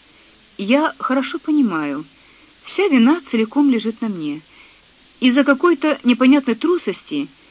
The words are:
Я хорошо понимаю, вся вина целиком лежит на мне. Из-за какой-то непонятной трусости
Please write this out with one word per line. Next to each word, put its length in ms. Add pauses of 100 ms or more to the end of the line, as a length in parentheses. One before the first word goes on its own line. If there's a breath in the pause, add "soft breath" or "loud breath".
(580 soft breath)
Я 400
хорошо 400
понимаю, 640 (600 soft breath)
вся 240
вина 320 (100)
целиком 400
лежит 300
на 80
мне. 320 (800 soft breath)
Из-за 240
какой-то 580
непонятной 520
трусости 760 (220 soft breath)